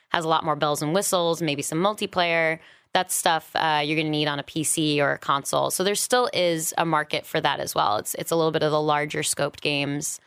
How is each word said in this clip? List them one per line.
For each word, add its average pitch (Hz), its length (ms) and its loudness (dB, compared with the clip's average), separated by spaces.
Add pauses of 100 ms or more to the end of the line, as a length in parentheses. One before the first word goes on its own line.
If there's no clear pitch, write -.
has 170 160 2
a - 20 -4
lot 160 160 2
more 151 120 0
bells 147 260 0
and 151 140 0
whistles, 175 440 0
maybe 147 220 -2
some 156 160 -4
multiplayer, 170 800 0 (360)
that's 185 220 0
stuff, 165 400 0
uh, 151 280 2
you're 151 140 -2
gonna 156 120 0
need 151 180 0
on 143 120 -2
a 139 40 -6
P - 200 -4
C 151 380 0
or 139 120 2
a 139 40 -4
console. 139 540 0
So 185 120 -2
there 202 120 0
still 247 360 2
is 170 460 0
a 170 80 2
market 156 400 0
for 156 160 -4
that 143 180 0
as - 140 -6
well. 107 240 2
It's, - 180 -6
it's - 140 -6
a 165 60 0
little 160 160 2
bit 156 100 0
of 151 100 2
the 151 100 2
larger 151 400 0
scoped 143 400 -2
games. 143 640 -2